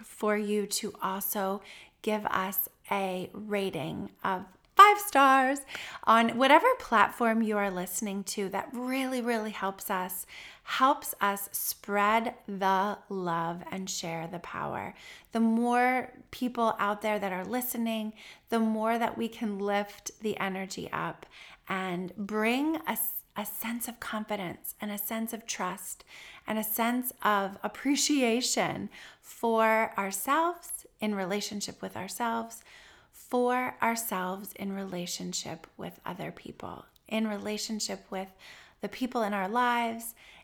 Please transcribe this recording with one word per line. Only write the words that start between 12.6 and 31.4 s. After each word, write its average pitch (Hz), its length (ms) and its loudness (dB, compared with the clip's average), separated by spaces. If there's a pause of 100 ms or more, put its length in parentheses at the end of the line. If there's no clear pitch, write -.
love 175 640 -2
and 190 180 -6
share 165 380 -6
the 175 100 -10
power. - 560 -6 (380)
The 226 80 -2
more 240 720 4 (180)
people 233 480 0
out 208 240 0
there 214 160 0
that 196 160 -2
are 185 120 -4
listening, 226 680 -4 (360)
the 233 100 2
more 220 400 2
that 226 180 -2
we 233 100 -2
can 214 300 -4
lift 202 540 -2 (100)
the 214 180 -2
energy 190 520 -6
up - 340 -6 (420)
and 185 480 -4
bring 226 600 2 (100)
a, 220 140 -2 (360)
a 208 120 -6
sense 233 400 -6
of 233 120 -10
confidence 208 800 -6
and 208 120 -6
a 208 80 -6
sense 226 340 -4
of 226 140 -10
trust - 560 -6 (420)
and 214 140 -2
a 214 40 -2
sense 240 480 0 (120)
of 202 400 2
appreciation 240 1300 2 (320)
for 220 760 2
ourselves, 294 880 0 (140)
in 214 160 0
relationship 202 680 -4